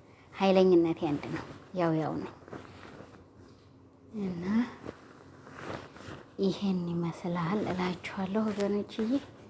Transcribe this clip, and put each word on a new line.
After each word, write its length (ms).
ኃይለኝነቴ 720
አንድ 260
ነው፣ 140
ያው 200
ያው 200
ነው። 180
እና 260
ይሄን 480
ይመስላል 800
እላችኋለሁ 800
ወገኖችዬ። 680